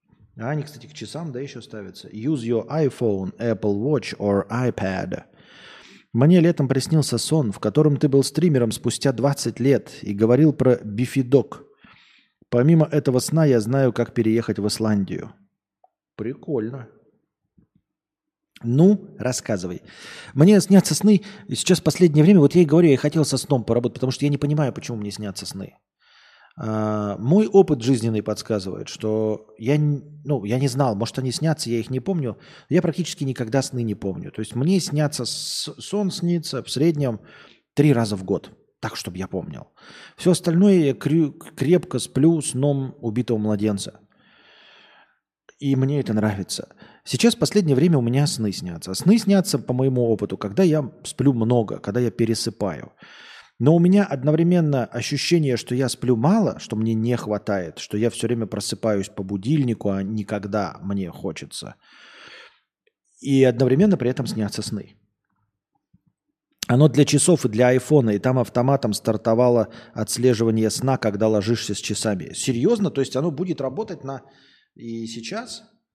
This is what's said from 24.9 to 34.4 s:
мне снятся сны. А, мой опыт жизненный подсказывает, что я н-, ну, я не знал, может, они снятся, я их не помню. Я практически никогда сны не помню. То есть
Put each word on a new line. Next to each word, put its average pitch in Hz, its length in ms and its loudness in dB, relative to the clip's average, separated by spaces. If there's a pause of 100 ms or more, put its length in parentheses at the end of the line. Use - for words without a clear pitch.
мне 104 140 -8
снятся 98 340 -12
сны. 98 300 -14 (800)
А, 107 600 -4
мой 170 300 2
опыт 165 340 4
жизненный 113 400 0
подсказывает, 101 680 -6
что 107 720 -4
я 120 180 0
н-, 147 480 -2
ну, 127 220 -4
я 117 140 -2
не 139 80 0
знал, 127 280 0
может, 107 220 -6
они 131 140 -4
снятся, 147 400 -4
я 117 80 -2
их 110 100 -8
не 127 100 -6
помню. 139 380 -4 (320)
Я 175 120 2
практически 165 440 -6
никогда 127 380 -2
сны 123 180 -6
не 110 140 -4
помню. 92 360 -8
То - 80 -12
есть 113 160 -10